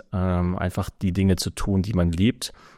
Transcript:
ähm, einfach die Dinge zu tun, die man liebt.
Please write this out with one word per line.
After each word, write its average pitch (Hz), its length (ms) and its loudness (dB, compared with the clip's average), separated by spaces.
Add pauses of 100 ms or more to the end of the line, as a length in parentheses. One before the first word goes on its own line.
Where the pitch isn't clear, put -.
(120)
ähm, 90 440 0
einfach 92 320 -4
die 98 240 -4
Dinge 95 240 4
zu - 140 -6
tun, 95 320 0
die 107 100 -4
man 87 180 2
liebt. 95 440 0 (220)